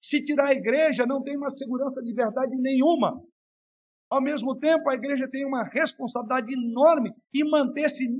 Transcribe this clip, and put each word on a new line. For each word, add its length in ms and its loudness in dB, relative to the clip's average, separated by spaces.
Se 200 -2
tirar 240 0
a 80 6
igreja, 500 2
não 180 -2
tem 140 -6
mais 220 -6
segurança 420 -4
de 140 -8
verdade 420 -2
nenhuma. 640 2
Ao 140 2
mesmo 360 -2
tempo, 300 2
a 60 0
igreja 340 -4
tem 160 -6
uma 200 -2
responsabilidade 880 -4
enorme 580 2
em 160 2
manter-se 580 0